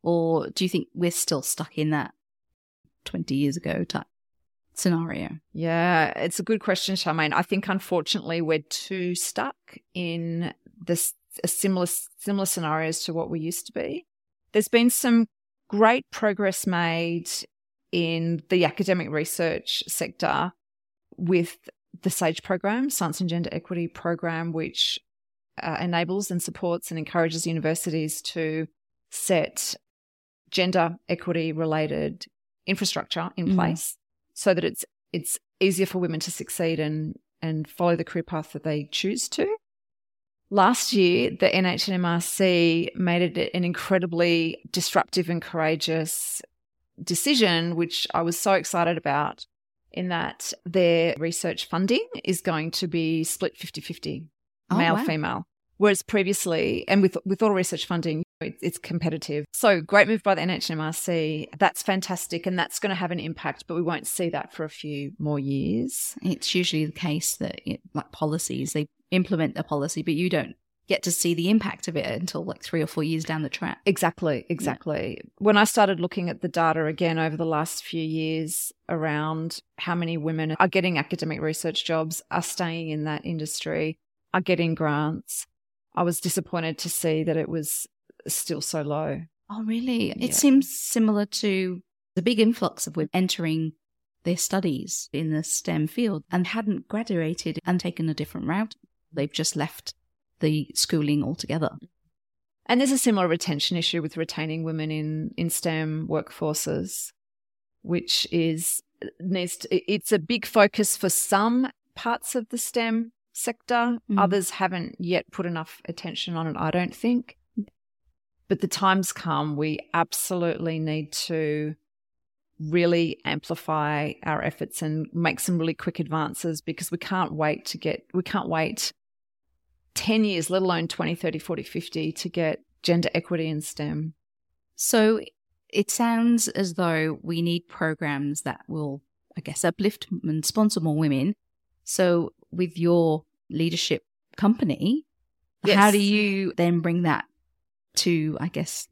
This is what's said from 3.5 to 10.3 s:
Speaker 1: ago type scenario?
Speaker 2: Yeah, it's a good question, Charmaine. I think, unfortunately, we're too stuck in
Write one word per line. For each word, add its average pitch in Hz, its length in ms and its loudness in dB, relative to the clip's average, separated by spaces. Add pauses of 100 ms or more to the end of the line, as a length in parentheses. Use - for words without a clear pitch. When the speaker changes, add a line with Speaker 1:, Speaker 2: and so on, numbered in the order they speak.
Speaker 1:
ago 175 280 -2
type - 240 -6 (680)
scenario? 165 640 -2 (160)
Speaker 2:
Yeah, 165 540 4 (120)
it's 175 200 -2
a 190 40 -4
good 220 160 2
question, 190 360 0
Charmaine. 160 380 0
I 180 100 2
think, 202 260 -2
unfortunately, 170 720 -2
we're 156 180 2
too 180 560 -4
stuck - 400 -4 (380)
in 170 600 -4 (320)